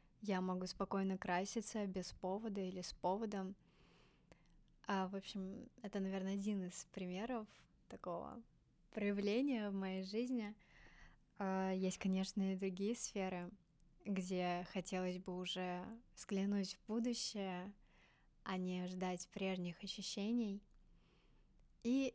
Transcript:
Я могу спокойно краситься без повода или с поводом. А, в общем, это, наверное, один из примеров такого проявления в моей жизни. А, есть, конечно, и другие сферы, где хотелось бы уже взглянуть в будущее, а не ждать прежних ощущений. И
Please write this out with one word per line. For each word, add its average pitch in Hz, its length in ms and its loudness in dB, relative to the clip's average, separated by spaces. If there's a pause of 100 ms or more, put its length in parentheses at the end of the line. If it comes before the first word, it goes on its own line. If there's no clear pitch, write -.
(220)
Я 196 180 2
могу 185 260 0
спокойно 190 520 0
краситься 202 680 0
без 185 260 -2
повода 202 480 -2
или 185 220 -2
с - 100 -6
поводом. 196 600 0 (1300)
А, 190 220 2
в 196 80 -4
общем, 196 520 -6 (140)
это, 202 180 -4
наверное, 190 340 0
один 202 300 0
из 180 280 -8
примеров 208 540 -4 (420)
такого - 540 -6 (500)
проявления 208 760 2
в 196 40 -2
моей 190 300 0
жизни. 220 500 0 (840)
А, 190 340 4
есть, 185 260 2
конечно, 190 540 2
и 190 40 0
другие 196 380 2
сферы, 185 560 -2 (540)
где 180 680 2
хотелось 185 460 0
бы 185 200 -4
уже 180 460 -2 (300)
взглянуть 196 600 2
в - 120 -20
будущее, 202 840 0 (720)
а 190 120 0
не 185 300 0
ждать 180 460 -2
прежних 185 520 -2
ощущений. 208 800 0 (1200)
И 262 320 4